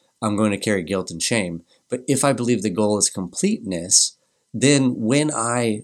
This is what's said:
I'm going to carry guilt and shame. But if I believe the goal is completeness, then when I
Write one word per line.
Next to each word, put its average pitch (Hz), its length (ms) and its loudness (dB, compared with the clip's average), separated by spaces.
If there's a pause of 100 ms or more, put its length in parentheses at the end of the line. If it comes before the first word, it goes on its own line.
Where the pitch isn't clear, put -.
(220)
I'm 104 160 0
going 107 140 2
to 98 60 -2
carry 98 260 -2
guilt 92 280 -4
and 82 100 -10
shame. 90 420 -2 (260)
But 127 180 -6
if 135 160 2
I 143 100 4
believe 117 280 0
the 107 80 -2
goal 104 280 0
is 98 120 0
completeness, 95 1080 -2 (380)
then 131 480 4
when 143 320 2
I 117 500 -2